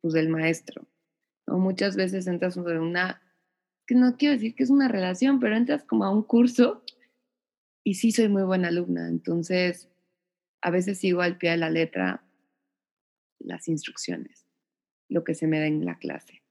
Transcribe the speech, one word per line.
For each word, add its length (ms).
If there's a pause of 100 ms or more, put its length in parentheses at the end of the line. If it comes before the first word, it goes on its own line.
pues, 120
del 160
maestro, 580 (600)
¿no? 120
Muchas 360
veces 320
entras 300
en 80 (140)
una, 420 (640)
que 100
no 220
quiero 160
decir 220
que 80
es 60
una 180
relación, 520
pero 160
entras 280
como 220
a 40
un 140
curso 600 (1000)
y 120
sí 160
soy 180
muy 140
buena 260
alumna. 400
Entonces, 800 (720)
a 100
veces 280
sigo 220
al 160
pie 140
de 60
la 120
letra 560 (1120)
las 280
instrucciones, 800 (600)
lo 160
que 100
se 120
me 120
da 80
en 160
la 160
clase. 520